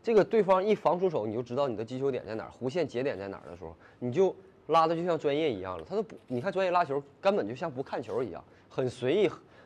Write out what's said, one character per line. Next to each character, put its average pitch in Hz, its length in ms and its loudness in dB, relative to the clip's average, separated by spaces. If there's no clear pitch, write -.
这 226 120 0
个 220 100 8
对 226 180 4
方 185 220 4
一 214 100 4
防 175 240 2
出 185 120 2
手， 120 160 -2
你 110 80 -4
就 123 100 -2
知 120 120 -8
道 143 120 2
你 117 80 -4
的 110 80 -4
击 127 160 -8
球 139 100 0
点 123 160 -4
在 107 100 -6
哪 107 80 -6
儿， - 80 -14
弧 123 180 -6
线 151 180 -2
节 123 160 -4
点 120 140 -2
在 98 100 -8
哪 95 100 -10
儿 - 120 -16
的 85 80 -14
时 92 60 -14
候， 82 120 -12
你 123 120 -4
就 180 220 2
拉 160 200 4
的 170 80 0
就 170 80 -4
像 170 160 0
专 143 160 0
业 156 160 2
一 98 80 -4
样 92 180 -8
了。 - 100 -10
他 175 80 -8
都 214 80 -2
不， - 120 -12
你 123 120 -4
看 180 120 -4
专 190 140 0
业 175 60 0
拉 180 140 4
球 135 160 -2
根 196 160 4
本 139 100 0
就 107 80 -6
像 143 160 -6
不 127 140 -6
看 175 180 -6
球 107 220 -4
一 101 80 -6
样， 73 100 -12
很 131 200 -2
随 127 240 -2
意， 196 160 4